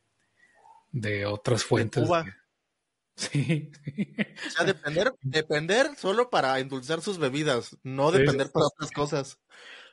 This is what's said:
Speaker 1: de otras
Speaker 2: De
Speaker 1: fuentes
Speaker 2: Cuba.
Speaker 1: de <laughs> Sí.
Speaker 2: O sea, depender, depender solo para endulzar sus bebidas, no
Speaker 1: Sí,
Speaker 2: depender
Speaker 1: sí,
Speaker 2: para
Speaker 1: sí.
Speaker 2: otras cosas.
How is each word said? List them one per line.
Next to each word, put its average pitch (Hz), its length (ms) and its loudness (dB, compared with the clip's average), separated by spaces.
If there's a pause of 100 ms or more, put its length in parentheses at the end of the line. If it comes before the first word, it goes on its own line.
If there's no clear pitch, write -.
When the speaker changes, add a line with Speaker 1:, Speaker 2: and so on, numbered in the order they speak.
(920)
Speaker 1:
de 104 340 -4
otras 104 360 -2
Speaker 2:
De - 60 -4
Speaker 1:
fuentes 117 380 2
Speaker 2:
Cuba. 170 180 2
Speaker 1:
de 95 80 -10 (460)
<laughs> - 400 -20
Sí. 147 540 -2 (760)
Speaker 2:
O - 40 -8
sea, 165 140 -2
depender, 185 460 0 (120)
depender 160 760 0
solo 220 320 0
para 135 300 2
endulzar 135 420 -4
sus 190 160 -4
bebidas, 143 640 0
no 135 300 2
Speaker 1:
Sí, 190 80 6
Speaker 2:
depender 139 280 4
Speaker 1:
sí, - 60 -16
Speaker 2:
para 160 120 4
Speaker 1:
sí. 143 100 0
Speaker 2:
otras - 160 -10
cosas. 147 480 -4 (540)